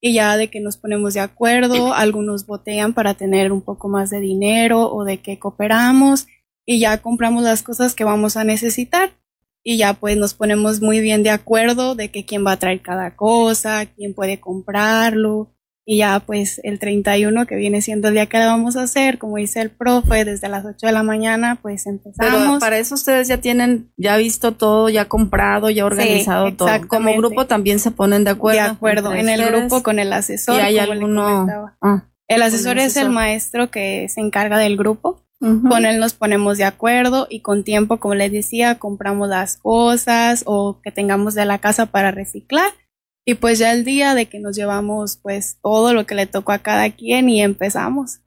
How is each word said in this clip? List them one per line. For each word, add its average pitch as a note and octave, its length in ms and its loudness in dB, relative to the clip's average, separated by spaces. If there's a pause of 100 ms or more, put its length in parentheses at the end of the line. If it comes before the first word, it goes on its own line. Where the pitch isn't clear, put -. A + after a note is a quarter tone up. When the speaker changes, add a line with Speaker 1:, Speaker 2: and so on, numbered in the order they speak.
Speaker 1:
y A#3+ 120 0
ya G#3+ 240 2
de G#3+ 140 -2
que G#3+ 100 -12
nos G#3 160 -8
ponemos G#3 380 -4
de G3+ 60 -4
acuerdo, B3 720 0
algunos G#3 520 -2
botean G#3 460 -4
para G#3 220 0
tener F#3+ 380 0
un G3 100 -2
poco G3+ 260 -10
más G3 220 -2
de G3+ 100 -6
dinero, G#3+ 720 2
o G#3 120 -6
de G3 180 -6
que G3+ 160 -12
cooperamos, B3 880 2 (400)
y A#3 140 0
ya A3 180 2
compramos A#3 460 0
las A3+ 180 2
cosas B3 320 -2
que A3 100 -4
vamos G#3+ 320 0
a A3 80 -4
necesitar. A#3 680 0 (560)
Y A#3 120 -2
ya, G3+ 160 2
pues, G#3 240 -2
nos G3+ 160 -2
ponemos G#3+ 480 0
muy G#3+ 180 2
bien G#3+ 220 2
de G#3+ 80 4
acuerdo A#3 640 0
de G#3+ 160 -8
que G3+ 160 -10
quién G3+ 200 -2
va G3 60 2
a F#3 60 0
traer F#3 240 -2
cada F3+ 340 -8
cosa, A3 680 0
quién G3+ 280 -12
puede G3 260 -4
comprarlo. G#3+ 1080 0 (360)
Y G#3+ 120 2
ya, G3+ 220 2
pues, G3+ 440 -6
el G#3 140 -6
treinta G3+ 400 0
y G#3 80 2
uno, A#3 200 2
que G#3 100 -8
viene G#3 260 0
siendo G#3+ 260 -2
el G#3 60 2
día G#3 120 2
que A3+ 120 0
la A3+ 80 4
vamos A#3 300 2
a B3+ 60 -4
hacer, C4 360 0
como G#3+ 180 -8
dice G#3 240 -4
el A3 100 -4
profe, A#3+ 540 2
desde G3+ 240 -6
las G3 160 -8
ocho G#3+ 220 -8
de A3+ 60 2
la A3 100 0
mañana, A3 580 -2
pues, G3+ 260 -10
empezamos. G#3 600 -2
Speaker 2:
Pero A#3 120 2
para A3 200 0
eso A3+ 160 -4
ustedes C4 340 0
ya B3+ 100 0
tienen, B3 600 0
ya G3+ 180 2
visto A3+ 360 0
todo, A3 360 2
ya G#3+ 180 2
comprado, G#3 640 0
ya G#3+ 140 0
Speaker 1:
Sí, G3+ 40 2
Speaker 2:
organizado G3+ 580 2 (120)
todo. F3+ 120 0
Como - 80 4
Speaker 1:
exactamente. A3 420 0
Speaker 2:
grupo A#3 280 0
también G#3 320 0
se A3 120 0
ponen G3+ 340 2
de G3+ 60 2
acuerdo G#3+ 320 2
Speaker 1:
De G#3 60 2
acuerdo, G#3+ 440 0
Speaker 2:
entre F#3 80 -2
Speaker 1:
en A3 80 0
el A3 120 0
Speaker 2:
ustedes. A3+ 200 2
Speaker 1:
grupo B3 220 0
con G#3+ 160 0
el G3 140 -2
asesor, G3+ 440 -2
Speaker 2:
¿Y G#3+ 60 4
hay G#3 140 2
Speaker 1:
como G#3 100 2
le G#3 60 -4
Speaker 2:
alguno? G#3 320 0
Speaker 1:
comentaba. G#3 580 -2
Speaker 2:
Ah, G3 220 2 (240)
Speaker 1:
El A3+ 80 2
Speaker 2:
con - 0 -
el A#3 60 4
Speaker 1:
asesor A3+ 360 0
es C4+ 180 0
el C#4 60 2
Speaker 2:
asesor. C4+ 100 0
Speaker 1:
maestro A3 580 -2
que G3 380 -6
se - 140 -8
encarga G#3 360 0
del G#3 200 2
grupo. A3 420 -2 (200)
Speaker 2:
Ujú. A3+ 280 2
Speaker 1:
Con A#3 160 4
él A3 160 2
nos A3+ 140 0
ponemos G3+ 420 0
de G3+ 80 0
acuerdo B3 640 0
y A3 140 -12
con G3+ 220 0
tiempo, G#3+ 340 0
como G3+ 160 -2
les G3 180 0
decía, A#3 460 0
compramos G3+ 500 -4
las F#3+ 300 -4
cosas A#3 880 2
o G3+ 360 -2
que G#3 100 -10
tengamos G3+ 420 0
de G#3 100 0
la G3+ 140 0
casa G#3+ 280 0
para G3 260 0
reciclar. A#3+ 580 -2 (560)
Y B3 80 2
pues A3+ 240 0
ya A3+ 140 4
el A#3+ 120 0
día C#4 300 2
de A#3 120 0
que - 120 -16
nos G3+ 160 -8
llevamos, G#3 680 -4
pues, G3+ 400 -8
todo A3 320 2
lo A3 120 0
que - 80 -8
le G3 120 -2
tocó G3+ 260 -4
a G3+ 80 0
cada G#3+ 300 0
quien B3 400 0
y G#3+ 120 4
empezamos. G#3 840 -2